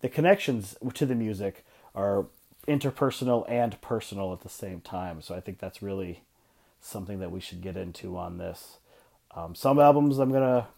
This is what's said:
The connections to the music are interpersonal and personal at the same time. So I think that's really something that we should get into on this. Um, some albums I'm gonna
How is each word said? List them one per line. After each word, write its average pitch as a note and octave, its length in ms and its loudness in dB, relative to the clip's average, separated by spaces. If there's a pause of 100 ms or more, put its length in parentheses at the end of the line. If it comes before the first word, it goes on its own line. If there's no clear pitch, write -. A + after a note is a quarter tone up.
The B2+ 80 -2
connections D3 680 2 (180)
to D3 120 0
the B2+ 80 2
music G#2 500 -2 (300)
are G2 320 2 (400)
interpersonal C3 800 2
and A#2 320 0
personal G2 520 -4
at F2+ 80 -10
the - 80 -16
same F#2 320 -10
time. F2+ 400 -8
So F2+ 140 -12
I F2+ 60 -8
think F#2+ 180 -10
that's - 240 -10
really F#2+ 400 -6 (580)
something G2 400 -8
that F2+ 100 -6
we F#2 100 -8
should F2+ 200 -12
get F2+ 160 -8
into F2+ 400 -8
on F2 220 -8
this. F2 400 -10 (540)
Um, E2+ 220 -10
some C#3 240 2
albums C#3+ 400 8
I'm C3+ 140 4
gonna B2+ 460 4